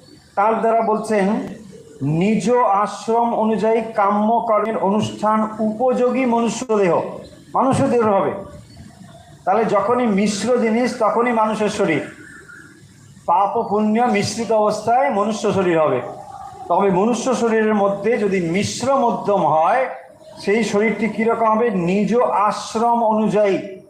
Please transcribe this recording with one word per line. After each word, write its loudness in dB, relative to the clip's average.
তার 2
দ্বারা 2
বলছেন 0
নিজ 2
আশ্রম 0
অনুযায়ী 2
কাম্য 2
কর্মের 0
অনুষ্ঠান 0
উপযোগী 0
মনুষ্য -2
দেহ, 4
মানুষ 2
দেহ 2
হবে। 0
তাহলে 2
যখনই 0
মিশ্র 0
জিনিস 2
তখনই 0
মানুষের 0
শরীর, 0
পাপ 2
ও 0
পুণ্য 2
মিশ্রিত -2
অবস্থায় 2
মনুষ্য -2
শরীর 2
হবে। 0
তবে 2
মনুষ্য 0
শরীরের 0
মধ্যে 0
যদি 0
মিশ্র -4
মধ্যম 0
হয়, 2
সেই 2
শরীরটি 0
কীরকম 0
হবে? 2
নিজ 0
আশ্রম -2
অনুযায়ী, 2